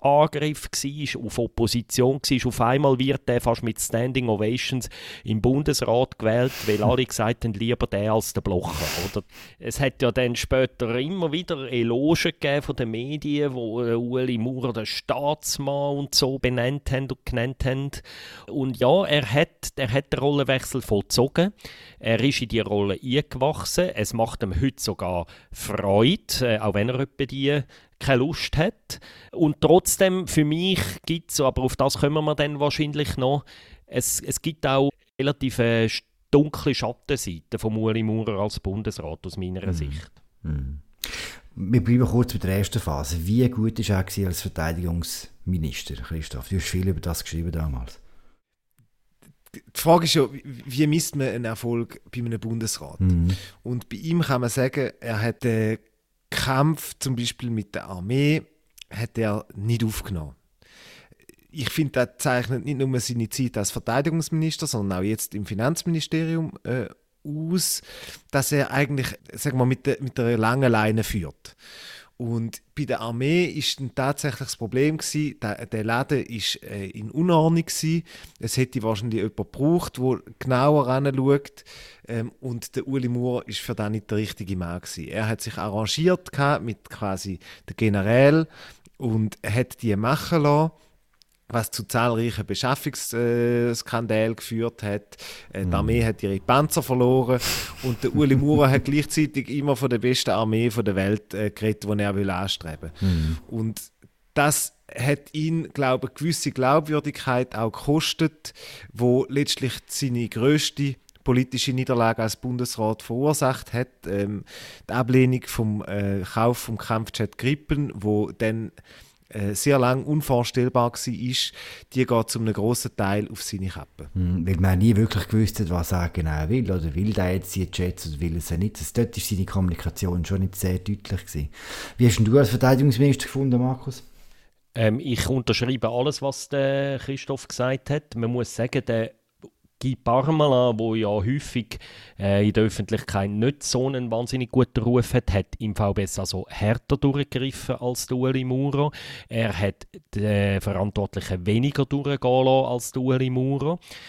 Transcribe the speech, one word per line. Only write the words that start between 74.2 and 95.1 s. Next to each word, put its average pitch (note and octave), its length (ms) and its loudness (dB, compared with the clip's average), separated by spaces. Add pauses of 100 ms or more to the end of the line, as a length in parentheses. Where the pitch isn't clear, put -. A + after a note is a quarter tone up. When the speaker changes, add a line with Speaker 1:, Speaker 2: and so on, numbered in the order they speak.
Speaker 3:
das - 80 -8
Problem C3+ 400 0
gewesen, D3 420 -4
der, G#2+ 260 -6
der G#2+ 200 -4
Laden B2 400 0
ist, - 380 -6
äh, G2 240 -10
in A2 240 -12
Unordnung E3 520 4
gewesen. E3 400 -2 (380)
Es A2+ 160 -4
hätte B2+ 260 0
wahrscheinlich A2 380 -2
jemand A2 160 -4
gebraucht, D#3 600 0
der B2+ 220 0 (180)
genauer C3 560 4
hinschaut. C#3 720 0 (460)
Ähm, A#2 320 -6
und A#2+ 340 -8
der B2+ 140 -4
Ueli C3 180 0
Maurer B2 400 -2
ist G#2 120 -8
für - 140 -6
das G#2 160 -2
nicht G#2+ 220 -4
der G#2 60 0
richtige G2 400 -4
Mann F2 240 -6
gewesen. - 260 -12
Er G#2+ 220 -4
hat A2 100 -2
sich - 180 -10
arrangiert A2 760 0
gehabt C#3+ 320 2
mit - 240 -8
quasi F#2+ 500 -6 (300)
der - 80 -12
Generäl A#2 720 4 (500)
und A2 480 -2
hat A2+ 360 -2
die G#2+ 140 2
machen C#3+ 480 0
lassen. D3 300 4 (760)
Was A2+ 220 -2
zu G#2+ 160 -6
zahlreichen A2+ 580 0
Beschaffungsskandalen A#2+ 1900 0
geführt A2+ 480 -6
hat. G#2 340 -6 (340)